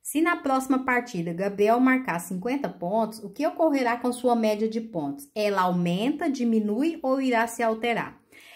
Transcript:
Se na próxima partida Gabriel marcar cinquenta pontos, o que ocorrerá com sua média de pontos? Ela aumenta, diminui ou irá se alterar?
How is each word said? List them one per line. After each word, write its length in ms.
Se 200
na 160
próxima 460
partida 500
Gabriel 460
marcar 380
cinquenta 500
pontos, 560
o 60
que 160
ocorrerá 520
com 140
sua 240
média 320
de 140
pontos? 540
Ela 260
aumenta, 680
diminui 760
ou 180
irá 240
se 160
alterar? 580